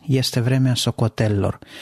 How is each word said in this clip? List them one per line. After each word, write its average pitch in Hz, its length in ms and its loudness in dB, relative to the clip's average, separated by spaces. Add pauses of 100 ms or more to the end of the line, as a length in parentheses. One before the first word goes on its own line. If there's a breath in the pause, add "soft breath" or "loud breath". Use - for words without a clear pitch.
este 131 340 0
vremea 127 340 2
socotelilor. 107 840 0 (240 loud breath)